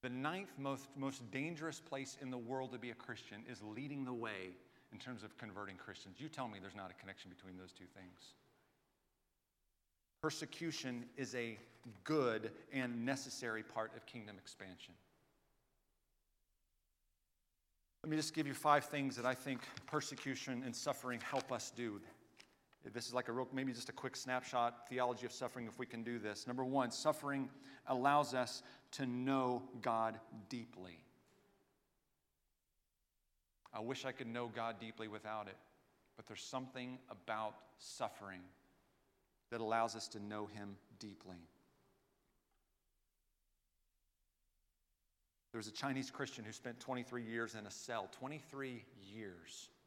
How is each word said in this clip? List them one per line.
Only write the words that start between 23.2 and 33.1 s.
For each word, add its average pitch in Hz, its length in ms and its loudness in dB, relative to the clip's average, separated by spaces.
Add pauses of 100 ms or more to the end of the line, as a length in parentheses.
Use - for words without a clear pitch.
a 117 60 -2
real, 127 200 0
maybe 131 200 2
just 117 160 -4
a 117 40 -6
quick - 220 -2
snapshot, 123 720 2
theology 123 380 4
of 113 60 -2
suffering, 120 340 -2
if 104 140 -8
we 127 60 0
can 117 180 -4
do 120 160 0
this. 104 260 -2
Number 123 180 2
one, 127 280 6
suffering 139 560 4 (400)
allows 139 440 8
us 127 300 2 (300)
to 135 140 0
know 127 580 6 (180)
God 113 380 6 (280)
deeply. 92 520 -6 (2750)